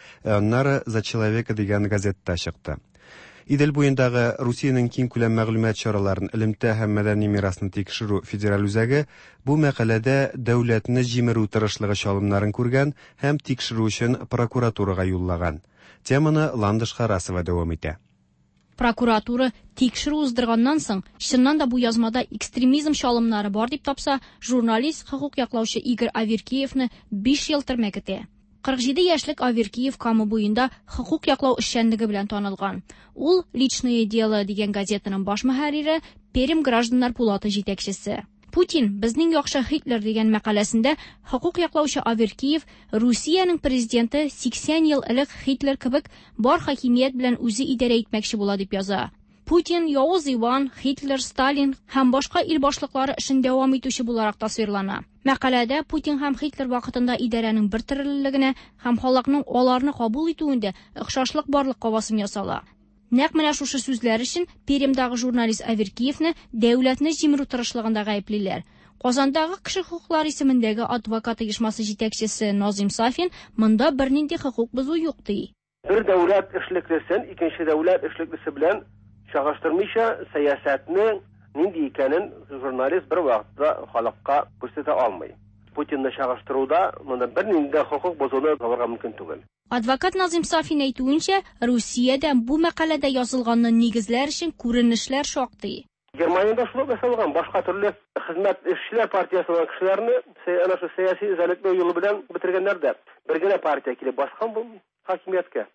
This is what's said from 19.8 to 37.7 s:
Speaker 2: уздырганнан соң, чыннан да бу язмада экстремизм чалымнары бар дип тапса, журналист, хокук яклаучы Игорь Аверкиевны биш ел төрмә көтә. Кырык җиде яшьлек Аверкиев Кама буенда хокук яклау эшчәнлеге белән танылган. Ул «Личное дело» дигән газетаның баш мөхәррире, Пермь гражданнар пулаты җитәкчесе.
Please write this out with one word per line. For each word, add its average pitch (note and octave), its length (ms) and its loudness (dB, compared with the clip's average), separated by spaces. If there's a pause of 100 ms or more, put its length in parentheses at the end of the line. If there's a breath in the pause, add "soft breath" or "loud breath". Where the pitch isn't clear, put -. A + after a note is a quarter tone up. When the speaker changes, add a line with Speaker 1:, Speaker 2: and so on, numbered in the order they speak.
Speaker 2:
уздырганнан A#3+ 520 2
соң, G3 240 -4 (160)
чыннан C4 400 4
да D4+ 80 2
бу B3 160 0
язмада A3+ 480 2
экстремизм C4+ 640 0
чалымнары A#3 560 0
бар G#3+ 200 0
дип D4 140 -8
тапса, C#4 360 -2 (220 loud breath)
журналист, A#3+ 680 0
хокук C#4 280 -6
яклаучы A#3 420 -2
Игорь A#3+ 340 -2
Аверкиевны B3 800 -2 (180 loud breath)
биш B3 400 0
ел C#4+ 120 2
төрмә A#3+ 320 -2
көтә. G3 320 -8 (360)
Кырык C4 200 0
җиде C4+ 240 2
яшьлек D#4 360 0
Аверкиев A#3+ 560 0
Кама A3+ 280 2
буенда G#3+ 440 2 (160 loud breath)
хокук - 420 -4
яклау C4 300 4
эшчәнлеге A3+ 480 0
белән G#3 220 -2
танылган. G3 560 -6 (320 loud breath)
Ул E4+ 280 2 (100)
«Личное A#3+ 520 0
дело» G#3+ 400 0
дигән G3+ 260 -4
газетаның G3 520 -4
баш G3+ 200 -2
мөхәррире, D4 580 0 (320 loud breath)
Пермь D4 280 2
гражданнар B3 520 2
пулаты G#3 360 0
җитәкчесе. G3+ 760 -6 (300)